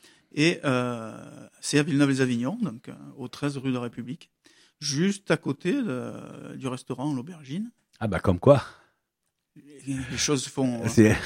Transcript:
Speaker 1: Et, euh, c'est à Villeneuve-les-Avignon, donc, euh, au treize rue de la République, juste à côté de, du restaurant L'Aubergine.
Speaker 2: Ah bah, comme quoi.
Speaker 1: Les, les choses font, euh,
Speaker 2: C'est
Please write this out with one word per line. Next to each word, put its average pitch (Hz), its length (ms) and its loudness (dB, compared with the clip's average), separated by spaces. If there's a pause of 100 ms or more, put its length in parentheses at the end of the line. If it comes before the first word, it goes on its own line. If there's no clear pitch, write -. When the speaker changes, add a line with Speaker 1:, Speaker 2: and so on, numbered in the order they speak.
(340)
Speaker 1:
Et, 160 300 2
euh, 123 480 -2 (480)
c'est - 180 2
à 151 40 4
Villeneuve-les-Avignon, 135 800 2
donc, 131 260 -6
euh, 117 40 -14 (260)
au 127 100 -10
treize 143 300 -6
rue 131 120 -4
de 127 40 0
la 123 60 -4
République, 120 500 -12 (500)
juste 160 500 -2
à 160 60 4
côté 151 360 -4
de, 127 400 -4 (440)
du 131 100 -8
restaurant 127 460 -6
L'Aubergine. 156 580 -8 (300)
Speaker 2:
Ah 113 60 -2
bah, 87 140 -2
comme 87 180 2
quoi. 131 240 6 (1200)
Speaker 1:
Les, 135 80 -2 (160)
les 123 80 -6
choses 143 300 0
font, 123 340 -2
euh, - 60 0
Speaker 2:
C'est 107 380 8